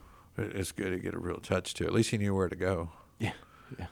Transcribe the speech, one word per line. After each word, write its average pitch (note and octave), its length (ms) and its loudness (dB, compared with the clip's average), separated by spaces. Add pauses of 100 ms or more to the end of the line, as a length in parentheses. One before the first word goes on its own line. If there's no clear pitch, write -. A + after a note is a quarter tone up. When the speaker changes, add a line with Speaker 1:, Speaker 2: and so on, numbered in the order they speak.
(380)
Speaker 1:
It, G2+ 160 -4
it's F#2+ 160 -2
good G2 200 -2
to F#2 100 0
get F#2 140 -4
a E2+ 40 -4
real F2 200 -2
touch - 360 0
to. E2+ 100 -2
At E2 80 0
least A2+ 200 4
he A#2 60 2
knew G2+ 140 2
where F#2+ 160 4
to - 60 -2
go. E2+ 360 0 (280)
Speaker 2:
Yeah, G2+ 140 -2 (440)
yeah. F2+ 160 -6